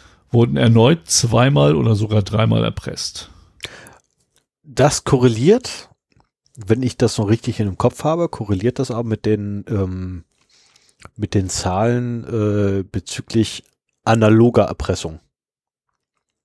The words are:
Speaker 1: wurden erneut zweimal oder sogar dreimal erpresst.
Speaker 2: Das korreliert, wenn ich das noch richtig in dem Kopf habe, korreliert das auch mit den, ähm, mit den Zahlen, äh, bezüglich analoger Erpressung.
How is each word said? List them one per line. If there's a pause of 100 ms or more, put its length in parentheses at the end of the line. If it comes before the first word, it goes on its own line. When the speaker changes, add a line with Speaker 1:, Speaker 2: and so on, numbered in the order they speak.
(300)
Speaker 1:
wurden
erneut
zweimal
oder
sogar
dreimal
erpresst. (1300)
Speaker 2:
Das
korreliert, (680)
wenn
ich
das
noch
richtig
in
dem
Kopf
habe,
korreliert
das
auch
mit
den,
ähm, (920)
mit
den
Zahlen,
äh,
bezüglich (400)
analoger
Erpressung. (1300)